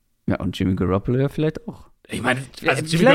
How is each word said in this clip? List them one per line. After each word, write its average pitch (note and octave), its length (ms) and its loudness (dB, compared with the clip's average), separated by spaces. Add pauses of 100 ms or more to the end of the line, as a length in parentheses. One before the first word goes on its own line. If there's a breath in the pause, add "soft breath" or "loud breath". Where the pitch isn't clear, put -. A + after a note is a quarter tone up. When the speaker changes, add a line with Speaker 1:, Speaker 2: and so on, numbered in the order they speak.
(260)
Speaker 1:
Ja, - 140 0
und F#2 180 -6
Jimmy F#2+ 160 2
Garoppolo F#2+ 440 0
ja C#3 100 0
vielleicht D#3 400 -4
auch. - 220 -16 (180)
Speaker 2:
Ich G2 140 -6
meine, B2+ 180 0 (200)
Speaker 1:
Ja, - 100 -2
Speaker 2:
also C3+ 120 0
Jimmy D#3 60 -8 (100)
Speaker 1:
vielleicht F3+ 60 6 (100)